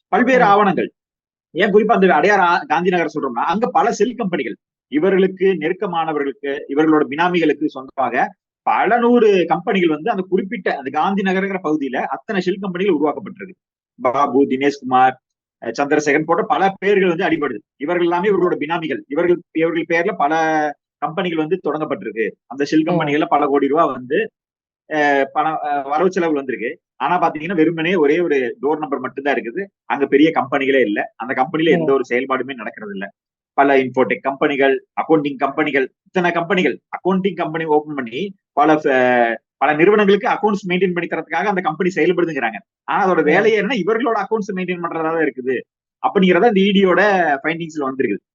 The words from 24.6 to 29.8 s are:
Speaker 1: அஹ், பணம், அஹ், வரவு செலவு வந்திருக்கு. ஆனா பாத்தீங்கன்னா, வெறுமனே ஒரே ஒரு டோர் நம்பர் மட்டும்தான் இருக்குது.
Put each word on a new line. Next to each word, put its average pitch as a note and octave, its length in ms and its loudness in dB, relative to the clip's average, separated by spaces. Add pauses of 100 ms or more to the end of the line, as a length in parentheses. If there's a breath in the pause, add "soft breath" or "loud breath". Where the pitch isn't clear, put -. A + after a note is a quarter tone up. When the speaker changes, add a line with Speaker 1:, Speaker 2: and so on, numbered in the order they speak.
Speaker 1:
அஹ், C#3+ 400 2
பணம், D#3 300 -2
அஹ், C#3+ 260 -4
வரவு E3 240 0
செலவு E3 200 0
வந்திருக்கு. B2+ 480 -6 (160)
ஆனா D3+ 240 0
பாத்தீங்கன்னா, D#3+ 340 -2
வெறுமனே D#3+ 400 2
ஒரே D#3 260 4
ஒரு C3+ 420 0
டோர் D3+ 160 0
நம்பர் C#3 200 -6
மட்டும்தான் C3+ 360 -4
இருக்குது. C3+ 300 -6 (200)